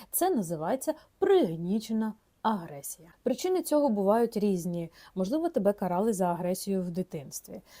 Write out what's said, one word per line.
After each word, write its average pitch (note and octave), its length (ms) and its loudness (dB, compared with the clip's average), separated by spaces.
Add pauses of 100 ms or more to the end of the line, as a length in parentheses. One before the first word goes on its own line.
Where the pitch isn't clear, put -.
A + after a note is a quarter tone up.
(120)
це F4+ 180 2
називається F#3+ 640 -2 (260)
пригнічена A3 960 2 (280)
агресія. E3 720 -6 (100)
Причини F4 380 0
цього D4 280 4
бувають G#3+ 480 2
різні. F3 540 0 (240)
Можливо, C4+ 340 0
тебе G#3 240 2
карали G3+ 400 0
за F3+ 120 0
агресію F3+ 580 -2
в F3 80 -6
дитинстві. E3+ 680 -10 (200)